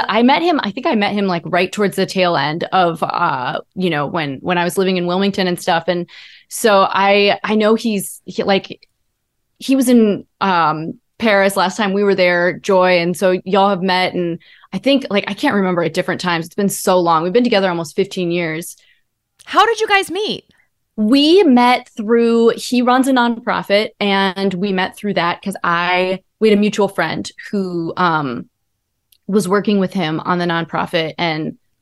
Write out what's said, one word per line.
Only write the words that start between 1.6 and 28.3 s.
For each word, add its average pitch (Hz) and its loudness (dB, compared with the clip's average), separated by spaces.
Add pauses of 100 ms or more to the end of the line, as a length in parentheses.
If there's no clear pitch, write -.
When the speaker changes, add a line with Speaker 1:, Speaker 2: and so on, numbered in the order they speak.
Speaker 1:
towards 202 -2
the 185 0
tail 180 0
end 151 -2
of, 170 2
uh, 143 -4 (140)
you 185 -2
know, 147 -2
when, 143 -6
when 175 -2
I 175 0
was 175 -4
living 190 0
in 175 -2
Wilmington 190 -2
and 175 -4
stuff. 165 -2
And 175 -4 (400)
so 196 2
I, 202 2
I 208 -2
know 214 4
he's, 214 -4
he, - -8
like, 190 -2 (680)
he 269 0
was 254 2
in, 220 4 (140)
um, 165 0 (200)
Paris 196 2
last 185 0
time 202 -2
we 202 0
were 196 4
there, 175 2
Joy. 180 4
And 170 0
so 185 0
y'all 196 2
have 185 -2
met. 185 0
And 170 -4 (360)
I 190 -4
think, 277 0
like, 202 -2
I 202 -6
can't 269 -2
remember 185 0
at 160 -2
different 180 -2
times. 170 -2
It's 170 -18
been 202 0
so 185 0
long. 170 2
We've 180 -4
been 240 4
together 196 2
almost 170 -6
fifteen 185 -2
years. 170 -6 (720)
Speaker 2:
How 349 2
did 440 0
you 427 -2
guys 392 0
meet? 359 -6 (520)
Speaker 1:
We 285 4
met 247 4
through, 233 2
he 240 -2
runs 247 2
a 269 2
nonprofit, 220 0
and 196 0
we 196 -4
met 185 -2
through 202 -6
that 170 -2
'cause 190 -8
I, 180 0 (160)
we 220 4
had 208 4
a - 4
mutual 208 0
friend - -6 (200)
who, 175 -4
um, 156 -2 (760)